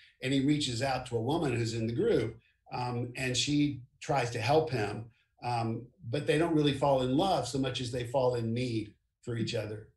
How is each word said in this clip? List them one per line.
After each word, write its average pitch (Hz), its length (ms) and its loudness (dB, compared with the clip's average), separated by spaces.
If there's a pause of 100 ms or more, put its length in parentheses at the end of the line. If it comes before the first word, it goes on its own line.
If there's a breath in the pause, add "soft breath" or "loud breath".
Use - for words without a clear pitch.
(200 loud breath)
And 131 120 -2
he 139 80 4
reaches 135 420 0
out 135 240 -2
to 120 100 -4
a 110 60 0
woman 139 320 0
who's 113 200 -2
in 113 120 -2
the 117 60 -2
group, 143 440 2 (360 soft breath)
um, 123 440 -4
and 127 200 -2
she 147 460 2 (180)
tries 127 300 0
to 117 100 -4
help 147 300 2
him, 110 340 -2 (400 soft breath)
um, 117 420 -2 (240)
but 147 160 -2
they 156 100 4
don't 165 200 2
really 147 200 4
fall 135 260 4
in 127 140 2
love 165 300 2
so 139 120 -4
much 131 220 -2
as 117 120 -4
they 123 120 -4
fall 127 300 2
in 113 180 -2
need 117 420 -2 (280)
for 120 140 -4
each 113 180 -2
other. 107 420 -6